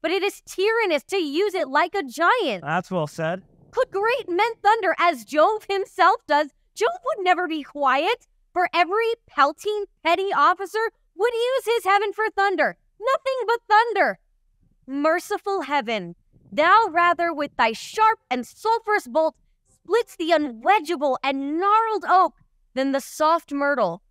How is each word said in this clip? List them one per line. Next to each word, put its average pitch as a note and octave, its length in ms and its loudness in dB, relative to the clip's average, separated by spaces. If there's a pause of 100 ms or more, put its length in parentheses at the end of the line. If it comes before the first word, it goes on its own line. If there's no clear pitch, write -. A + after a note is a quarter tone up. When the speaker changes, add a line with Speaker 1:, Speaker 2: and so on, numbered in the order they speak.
Speaker 1:
but E4 100 -2
it F#4 120 -2
is - 180 -4
tyrannous G4+ 600 -2
to - 140 -4
use E4+ 360 -2
it E4 140 -4
like D4+ 280 0
a F#4+ 80 -2
giant. D4 600 -2
Speaker 2:
That's E3 280 -4
well E3 160 -2
said. E3+ 360 -6 (280)
Speaker 1:
Could B4 200 -2
great A4 380 -2
men G#4 240 0 (100)
thunder G4 340 2
as D#4 280 0
Jove F#4 440 2
himself G4 480 2 (100)
does? D4 220 2 (240)
Jove A4 140 -2 (180)
would B4 180 -4
never F4+ 240 2
be D4+ 160 -6
quiet, D4 640 -2 (260)
for F4+ 200 0
every G4+ 400 2 (140)
pelting G4 580 0 (180)
petty F#4 300 0
officer F#4 580 0 (240)
would A4+ 180 0
use A#4+ 320 -2
his A#4 200 0
heaven G4+ 280 2
for G#4+ 160 -2
thunder. E4 480 0 (220)
Nothing C5 480 -2
but A#4 200 0
thunder. G#4 520 2 (680)
Merciful E4 760 -2
heaven, A3+ 520 -4 (360)
thou F4+ 400 4
rather E4+ 420 0
with C#4+ 240 -6
thy A3+ 160 2
sharp A4 460 0 (100)
and B3+ 180 -4
sulphurous G#4+ 600 -2
bolt D#4 280 0 (320)
splits - 480 -4
the E4 160 -2
unwedgeable D4 920 0
and C#4 360 -4
gnarled G#4 480 0
oak F4 280 4 (400)
than C4+ 160 -2
the C4+ 100 -2
soft D#4 500 -2
myrtle. C#4 600 -2